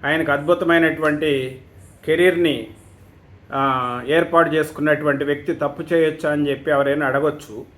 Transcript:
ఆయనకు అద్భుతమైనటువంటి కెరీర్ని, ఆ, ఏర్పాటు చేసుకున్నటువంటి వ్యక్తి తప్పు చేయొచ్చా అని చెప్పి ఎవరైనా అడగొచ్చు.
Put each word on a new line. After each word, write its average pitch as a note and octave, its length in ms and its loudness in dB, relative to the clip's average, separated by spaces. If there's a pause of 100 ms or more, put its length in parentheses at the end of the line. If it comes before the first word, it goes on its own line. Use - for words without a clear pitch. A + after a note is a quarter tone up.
ఆయనకు D#3 280 0
అద్భుతమైనటువంటి D3+ 1300 0 (440)
కెరీర్ని, E3 640 2 (840)
ఆ, B2+ 540 -2
ఏర్పాటు E3 480 2
చేసుకున్నటువంటి D3+ 720 0
వ్యక్తి C#3+ 300 -2
తప్పు D#3+ 400 -4
చేయొచ్చా D#3 380 0
అని D3 180 0
చెప్పి C3+ 200 -4
ఎవరైనా C#3+ 360 2
అడగొచ్చు. C3+ 600 -4 (120)